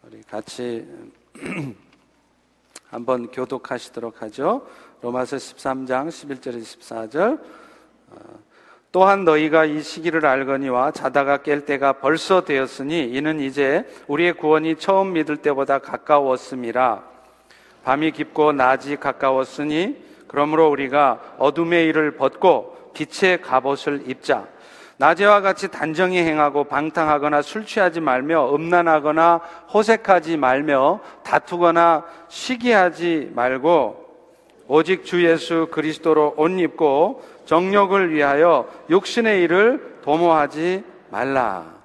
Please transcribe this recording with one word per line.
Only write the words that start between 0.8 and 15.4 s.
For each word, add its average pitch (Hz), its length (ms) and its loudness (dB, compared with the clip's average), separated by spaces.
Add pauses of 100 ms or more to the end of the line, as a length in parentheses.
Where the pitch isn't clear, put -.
<clears throat> - 1600 -18
한번 120 400 -6
교독하시도록 123 880 -10
하죠. 143 460 -4 (340)
로마서 127 380 -6
십삼 131 480 -8
장 131 240 -4
십일 139 320 -14
절에서 120 240 -12
십사 113 420 -14
절. 190 300 0 (720)
어, - 60 -20 (720)
"또한 196 340 4
너희가 156 400 4
이 151 160 -2
시기를 156 460 -4
알거니와 135 640 0
자다가 139 480 -2
깰 147 260 -4
때가 139 300 0
벌써 165 500 0
되었으니 139 600 -4
이는 147 340 -4
이제 135 480 -2 (180)
우리의 165 280 0
구원이 156 420 0
처음 190 380 0
믿을 151 240 -2
때보다 139 400 -2